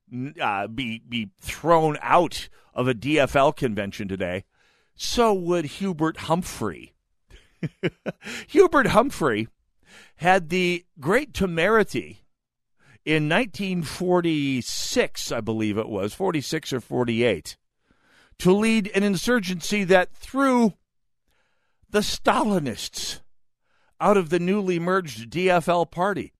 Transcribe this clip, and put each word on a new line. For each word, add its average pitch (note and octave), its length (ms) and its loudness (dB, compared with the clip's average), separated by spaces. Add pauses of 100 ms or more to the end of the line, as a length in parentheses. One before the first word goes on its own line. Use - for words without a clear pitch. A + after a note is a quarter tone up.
(420)
uh, G2+ 260 -2
be, A#2 400 -8
be A2+ 220 -6 (100)
thrown D#3 600 2
out D3+ 480 2 (240)
of B2+ 140 0
a C3 60 2
D C3 260 0
F C3 160 2
L C#3+ 160 6
convention G#2 560 -4
today, F#2+ 380 -4 (500)
so A3+ 380 2
would F3 320 0
Hubert D#3+ 520 -4
Humphrey. A2 760 -4 (680)
<laughs> - 840 -8
Hubert D#4+ 400 4
Humphrey D3 600 2 (640)
had F3+ 340 2
the F3 360 0 (140)
great G#3 340 -2
temerity E3+ 920 0 (800)
in D3+ 240 2
nineteen F#3 560 -2
forty-six, E3 1500 -2
I A#2+ 100 -2
believe A2 360 -2
it A2 120 -4
was, G#2 240 -4
forty-six D#3+ 580 -4
or B2+ 80 -4
forty-eight, A#2 800 -2 (800)
to F3+ 160 4
lead A3 420 2
an G3 80 2
insurgency G3+ 800 -2
that F3+ 280 4
threw B3+ 600 2 (1160)
the G3+ 100 2
Stalinists - 1200 -2 (800)
out F#3+ 160 4
of F3+ 140 2
the E3+ 100 2
newly F#3 400 0
merged E3 500 -4
D F3+ 200 0
F F3 180 2
L F3 180 2
party. F3 540 -4